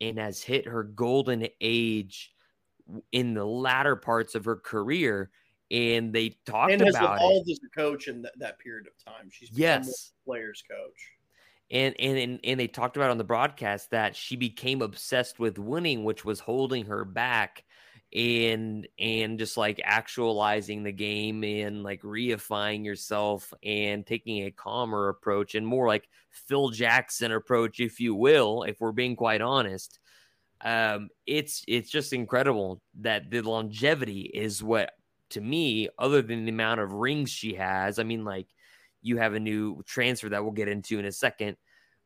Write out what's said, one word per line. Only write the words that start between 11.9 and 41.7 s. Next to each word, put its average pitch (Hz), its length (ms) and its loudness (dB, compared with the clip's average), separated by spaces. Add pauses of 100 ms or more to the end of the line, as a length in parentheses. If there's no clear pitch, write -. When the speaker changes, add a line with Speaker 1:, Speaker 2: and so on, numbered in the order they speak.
Speaker 1:
and, 135 180 2
and, 123 280 -2
and 131 160 0
they 120 80 0
talked 123 280 -4
about 139 140 2
on 117 80 0
the 110 60 -2
broadcast 117 640 -2
that 110 240 0
she - 220 -8
became 123 460 -2
obsessed 113 580 -2
with 104 180 0
winning, 127 460 -2
which 107 200 -2
was 104 140 -2
holding 123 460 0
her 104 200 -4
back, 113 600 0 (500)
and, 113 720 0 (140)
and 110 360 -2
just, 110 200 -6
like, 107 260 0
actualizing 104 1000 0
the 104 80 -4
game 104 500 -4
and, 104 400 -4
like, 101 200 -8
reifying 107 800 -2
yourself 104 680 -2 (120)
and 104 420 -2
taking 107 380 -4
a 98 80 -8
calmer 107 560 -2
approach 101 480 0
and 110 100 -2
more, 123 220 2
like, 104 200 2 (220)
Phil 139 400 -2
Jackson 117 600 2
approach, 113 480 2
if 117 180 -2
you 117 160 2
will, 117 480 6
if 104 180 -6
we're 113 120 0
being 123 240 -2
quite 110 240 2
honest. 113 580 0 (640)
Um, 110 480 2 (180)
it's, 147 400 -2
it's 117 240 0
just 143 220 -2
incredible 117 680 0 (200)
that 104 280 0
the 117 120 -2
longevity 110 800 0 (120)
is 104 300 -4
what, 107 300 2 (380)
to 107 100 -8
me, 117 480 0 (100)
other 135 240 4
than 113 220 -4
the 113 80 -2
amount 113 280 0
of 98 120 -4
rings 131 360 0
she 107 260 -6
has, 95 440 0
I 113 60 0
mean, 113 200 -4
like, 95 220 -6 (560)
you 117 140 0
have 113 180 2
a 110 60 -2
new 107 440 -2
transfer 120 440 -2
that 104 140 -2
we'll 107 100 -2
get 104 160 -2
into 104 320 -4
in 101 40 -4
a 101 80 -6
second. 107 440 -2 (500)